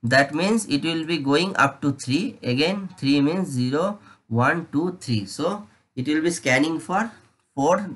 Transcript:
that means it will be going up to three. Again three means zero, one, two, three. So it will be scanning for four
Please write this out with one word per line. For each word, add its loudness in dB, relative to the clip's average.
that 4
means 0
it 0
will -2
be -2
going 0
up 2
to 0
three. -4
Again 0
three 2
means 0
zero, -2
one, 2
two, -2
three. -2
So -4
it -4
will 0
be 0
scanning 0
for -2
four 2